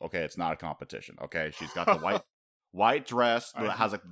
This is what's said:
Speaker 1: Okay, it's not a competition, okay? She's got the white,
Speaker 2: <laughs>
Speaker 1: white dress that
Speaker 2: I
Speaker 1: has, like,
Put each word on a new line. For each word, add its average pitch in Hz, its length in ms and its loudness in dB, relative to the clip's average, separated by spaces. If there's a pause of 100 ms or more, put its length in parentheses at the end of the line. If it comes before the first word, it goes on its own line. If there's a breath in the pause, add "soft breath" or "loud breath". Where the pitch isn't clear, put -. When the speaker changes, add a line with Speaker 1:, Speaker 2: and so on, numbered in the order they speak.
Speaker 1:
Okay, 85 220 -6
it's 76 120 -8
not 82 160 0
a 78 40 -2
competition, - 640 -10
okay? 78 340 -4
She's 80 180 -10
got 85 120 -2
the 208 120 6
white, 82 240 0 (240)
Speaker 2:
<laughs> - 260 -20
Speaker 1:
white 120 340 4
dress 120 460 2
that 107 180 -2
Speaker 2:
I - 60 -2
Speaker 1:
has, 110 160 2
like, 101 200 -6